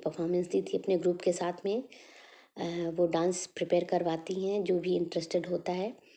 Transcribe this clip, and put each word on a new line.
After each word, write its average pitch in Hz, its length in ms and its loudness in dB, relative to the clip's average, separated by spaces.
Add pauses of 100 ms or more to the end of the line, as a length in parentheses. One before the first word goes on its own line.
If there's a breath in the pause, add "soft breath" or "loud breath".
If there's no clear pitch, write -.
परफॉर्मेंस 175 420 0
दी 190 160 2
थी 190 160 -2
अपने 190 180 2
ग्रुप 175 240 2
के 180 120 2
साथ 175 200 -2 (120)
में। 214 200 -2 (720 loud breath)
अ, 170 380 -2
वो 175 120 4
डांस 175 400 2
प्रिपेयर 175 380 2
करवाती 170 500 0
हैं 196 300 0
जो 180 140 2
भी 180 180 0
इंटरेस्टेड 165 500 -2
होता 175 260 -2
है। 190 240 -4 (200 loud breath)